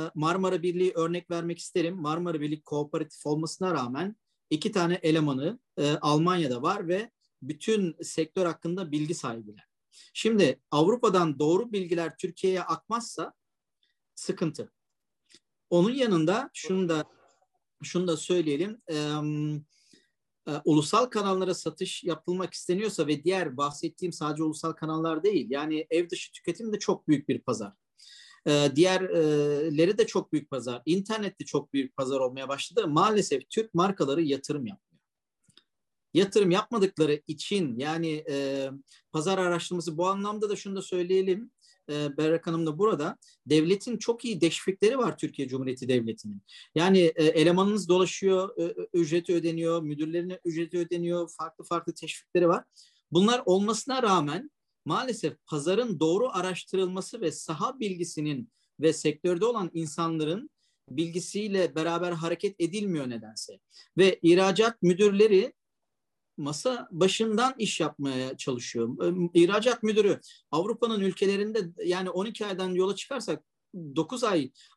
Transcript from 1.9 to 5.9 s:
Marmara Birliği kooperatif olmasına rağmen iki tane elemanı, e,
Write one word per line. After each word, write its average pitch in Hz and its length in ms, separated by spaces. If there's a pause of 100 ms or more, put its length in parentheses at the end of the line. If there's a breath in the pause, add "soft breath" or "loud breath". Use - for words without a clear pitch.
Marmara 165 440
Birliği 151 220
kooperatif 151 640
olmasına 160 480
rağmen 139 420 (340)
iki 156 220
tane 175 220
elemanı, 156 640 (180)
e, 147 160